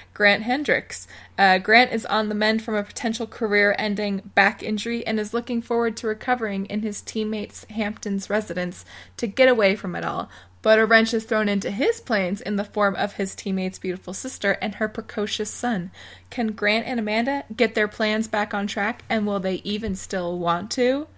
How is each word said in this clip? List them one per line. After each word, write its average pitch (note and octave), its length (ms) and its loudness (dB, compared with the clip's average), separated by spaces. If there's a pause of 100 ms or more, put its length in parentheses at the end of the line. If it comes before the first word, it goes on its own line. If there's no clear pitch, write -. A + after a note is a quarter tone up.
(140)
Grant G#3 300 4
Hendricks. B3 640 0 (300)
Uh, F#3+ 220 6
Grant A3 340 6
is A3 140 -4
on G#3+ 240 0
the G#3+ 40 -4
mend G#3+ 280 2
from A3 120 -4
a G#3 100 0
potential A3 420 -4
career-ending G#3 1080 0
back G3+ 280 2
injury A3+ 440 -4
and A3 140 0
is G#3+ 140 -6
looking A#3 260 -4
forward A3+ 380 0
to - 80 -6
recovering G#3+ 600 -2
in G#3 140 -4
his G#3+ 220 -4
teammates' G#3+ 680 -6
Hamptons G#3 600 -4
residence G3 560 -4 (320)
to A#3 80 -2
get B3+ 220 4
away G#3 280 4
from F3+ 180 -8
it E3+ 100 -6
all. E3 260 -6 (300)
But A3 200 6
a A3 60 4
wrench A3+ 280 4
is A3 100 -2
thrown G#3+ 240 0
into G3+ 220 0
his C#4 300 0
plans G3 400 -2
in G#3 160 -4
the G#3 80 -2
form G3+ 320 0
of G3+ 180 -2
his F#3+ 220 -4
teammate's F#3+ 420 -4
beautiful F#3 340 -6
sister G3+ 480 -4
and G#3 140 -4
her G#3+ 140 -2
precocious G#3+ 640 -6
son. F#3+ 420 -4 (380)
Can A3+ 180 -2
Grant G#3+ 360 0
and B3 140 -4
Amanda A#3 460 0 (100)
get A3 220 2
their G#3+ 100 2
plans G#3+ 400 -2
back G#3 260 -2
on G3+ 140 -2
track, G#3 420 -4
and A3 160 0
will G3+ 140 0
they F#3 240 -2
even G#3 320 -4
still F3+ 420 -4
want F3 360 0
to? C4 340 2 (120)